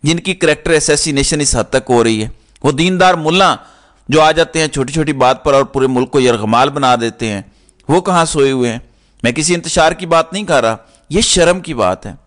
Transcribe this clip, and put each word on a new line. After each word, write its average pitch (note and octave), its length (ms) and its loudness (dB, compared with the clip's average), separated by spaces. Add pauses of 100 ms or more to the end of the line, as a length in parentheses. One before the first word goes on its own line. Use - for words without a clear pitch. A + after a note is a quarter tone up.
जिनकी E3+ 280 -2
कैरेक्टर E3 400 0
असैसिनेशन D3 680 0
इस C3+ 140 -2
हद A#2+ 100 -2
तक C3 240 -2
हो A#2+ 140 4
रही A2 180 0
है। A2 100 -8 (340)
वो C#3+ 60 2
दीनदार F3+ 440 2
मुल्ला E3 420 0 (540)
जो D3+ 80 4
आ D#3 120 4
जाते E3 280 0
हैं D#3 80 0
छोटी-छोटी D3 460 -4
बात C3 320 0
पर D3 80 2
और C#3 100 4
पूरे C3+ 240 -2
मुल्क B2+ 220 -2
को D3 100 0
यरगमाल A#2 500 2
बना C3+ 260 0
देते A#2 300 -4
हैं, G2+ 260 -8 (380)
वो E3 120 2
कहाँ F3+ 240 0
सोए C#3 260 0
हुए B2 180 -2
हैं? A#2 200 -10 (340)
मैं A#2+ 100 0
किसी D#3 200 -2
इंतशार E3 400 0
की F3+ 120 -12
बात E3 280 0
नहीं G3+ 120 -8
कर D3 180 0
रहा, A2+ 140 0 (340)
ये F3 100 0
शर्म F3+ 380 0
की E3 140 -12
बात F#2+ 320 -2
है। F2 220 -16